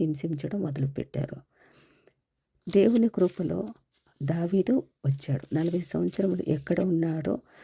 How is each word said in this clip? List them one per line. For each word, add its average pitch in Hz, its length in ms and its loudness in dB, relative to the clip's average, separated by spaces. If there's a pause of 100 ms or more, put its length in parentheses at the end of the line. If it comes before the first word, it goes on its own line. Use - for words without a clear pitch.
హింసించడం 160 600 -2
మొదలుపెట్టారు. - 760 -4 (1300)
దేవుని 226 400 6
కృపలో 185 600 0 (540)
దావీదు 175 600 2 (240)
వచ్చాడు. - 480 -2
నలభై 170 260 0
సంవత్సరములు 180 680 -2
ఎక్కడ 156 320 0
ఉన్నాడో 165 600 0 (240)